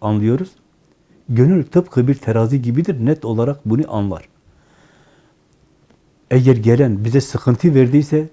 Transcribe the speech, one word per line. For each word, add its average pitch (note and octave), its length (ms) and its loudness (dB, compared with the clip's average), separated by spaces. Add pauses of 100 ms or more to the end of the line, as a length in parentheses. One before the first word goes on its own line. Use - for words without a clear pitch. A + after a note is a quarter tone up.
anlıyoruz? A2 480 -2 (800)
Gönül C#3 340 2
tıpkı F3 440 0
bir C#3 80 0
terazi A2+ 460 -2
gibidir, B2+ 440 -4
net D3+ 200 -2
olarak A#2 400 -4
bunu A2+ 300 -2
anlar. G2+ 340 -6 (2000)
Eğer B2+ 240 4
gelen A2+ 500 0
bize B2 160 0
sıkıntı C3+ 540 0
verdiyse C#3+ 580 2